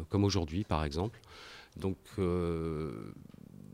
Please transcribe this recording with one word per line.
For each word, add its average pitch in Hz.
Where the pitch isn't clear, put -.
comme 101
aujourd'hui, 92
par 78
exemple. 85
Donc, 95
euh, 82